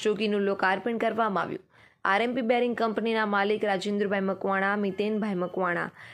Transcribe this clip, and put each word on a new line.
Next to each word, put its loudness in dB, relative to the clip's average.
ચોકીનું 0
લોકાર્પણ 0
કરવામાં 0
આવ્યું. -6
આર 2
એમ -2
પી -2
બેરિંગ 2
કંપનીના 0
માલિક 2
રાજેન્દ્રભાઈ 0
મકવાણા, 0
મિતેનભાઈ 0
મકવાણા, -2